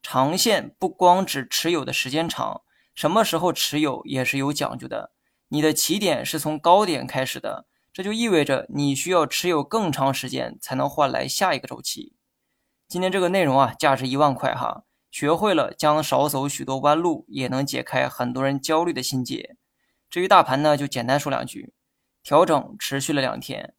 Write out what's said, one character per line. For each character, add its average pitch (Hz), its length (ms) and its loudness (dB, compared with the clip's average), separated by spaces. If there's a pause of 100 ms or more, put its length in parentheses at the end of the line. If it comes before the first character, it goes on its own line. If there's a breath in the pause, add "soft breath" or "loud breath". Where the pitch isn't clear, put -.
长 139 360 0
线 180 420 0
不 185 80 -2
光 185 380 4
指 135 200 -6
持 - 260 -2
有 151 120 0
的 123 80 -8
时 - 180 -2
间 160 200 -2
长， - 320 -6 (340)
什 156 160 0
么 214 140 4
时 170 120 -2
候 170 140 2
持 - 300 -2
有 139 240 -2
也 131 180 -2
是 139 140 -2
有 139 160 0
讲 - 240 -4
究 131 100 -14
的。 110 240 -10 (380)
你 147 120 0
的 156 120 4
起 175 260 0
点 175 260 0
是 156 140 -4
从 151 180 -4
高 185 280 6
点 135 200 -2
开 131 200 -4
始 - 160 -8
的， 104 240 -8 (280)
这 190 100 -10
就 202 80 -4
意 226 160 -2
味 165 180 4
着 135 240 -2
你 143 240 0
需 135 180 -4
要 170 140 6
持 170 220 -2
有 156 160 2
更 208 260 -2
长 139 240 0
时 131 160 -6
间 123 320 -6
才 - 140 -8
能 139 140 0
换 143 200 2
来 - 160 -2
下 170 300 0
一 - 40 -6
个 - 80 -14
周 120 140 -14
期。 - 320 -10 (760)
今 180 140 -4
天 185 80 0
这 190 100 0
个 175 100 2
内 190 140 2
容 135 140 2
啊， 127 220 2
价 139 160 4
值 127 120 -6
一 131 100 -2
万 143 180 4
块 123 180 -2
哈， 120 300 -6 (260)
学 - 240 0
会 202 200 2
了 143 200 0
将 151 300 2
少 139 240 2
走 139 220 -2
许 135 160 -8
多 135 140 -4
弯 147 180 4
路， 170 320 0
也 131 180 -4
能 131 180 -2
解 127 160 -4
开 131 280 -2
很 123 240 -4
多 131 100 -2
人 139 160 0
焦 160 240 0
虑 175 80 -2
的 127 100 -4
心 127 220 -4
结。 - 320 -10 (540)
至 175 120 -2
于 190 60 0
大 190 160 8
盘 143 180 0
呢， 151 140 4
就 139 100 -4
简 120 220 -6
单 135 100 2
说 143 120 -4
两 127 160 -4
句： - 280 -16 (480)
调 160 240 6
整 147 320 0
持 139 220 -6
续 143 140 -2
了 139 80 0
两 120 180 -4
天 107 400 -12